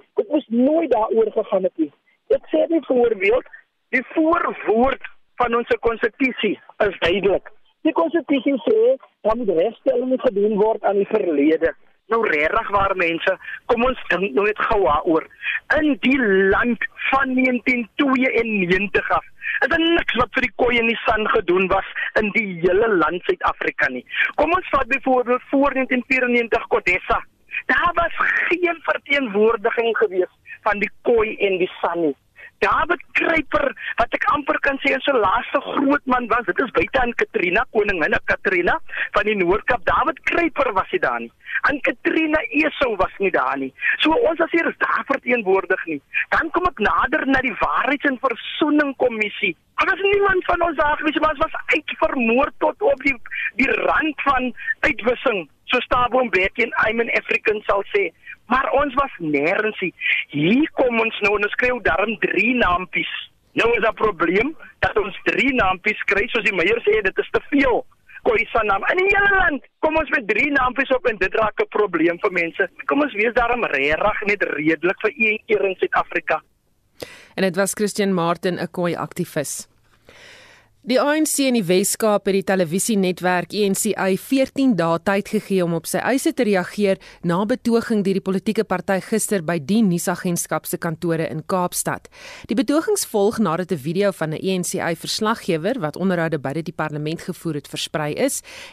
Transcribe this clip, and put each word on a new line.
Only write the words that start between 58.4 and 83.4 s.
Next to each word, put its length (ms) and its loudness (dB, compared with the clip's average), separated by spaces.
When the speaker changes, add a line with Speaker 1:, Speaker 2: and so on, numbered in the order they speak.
Speaker 1:
Maar 240 0
ons 220 2
was 260 0
nêrens 640 0
nie. 120 -4
Hier 440 2
kom 260 0
ons 200 -2
nou 160 2
en 80 0
ons 80 0
skryf 320 0
darm 360 0
drie 360 0
naampies. 720 -2
Nou 220 2
is 80 0
daar 100 2
probleem 640 0
dat 180 -2
ons 260 -2
drie 300 0
naampies 520 0
kry, 220 0
soos 160 -2
die 120 0
meier 320 2
sê, 160 4
dit 160 -2
is 120 -6
te 180 0
veel. 360 2
Khoisan 440 0
naam. 240 0
In 60 0
die 140 2
hele 240 4
land 280 2
kom 180 2
ons 120 0
met 180 -2
drie 240 0
naampies 440 0
op 120 0
en 100 0
dit 180 -2
raak 260 0
'n 60 -2
probleem 520 0
vir 120 0
mense. 380 -2
Kom 160 0
ons 120 -2
wees 200 0
daarom 320 0
regtig 600 0
net 180 0
redelik 580 0
vir 160 0
een 280 0
keer 200 0
in 100 -2
Suid-Afrika. 640 -2
Speaker 2:
En 80 -2
dit 120 0
was 180 0
Christian 400 0
Martin, 460 0
'n 120 -4
Khoi 240 -2
aktivis. 720 -6
Die 140 4
A 160 2
N 80 2
C 140 -2
in 140 2
die 120 0
Wes-Kaap 600 0
het 80 2
die 100 0
televisienetwerk 1080 0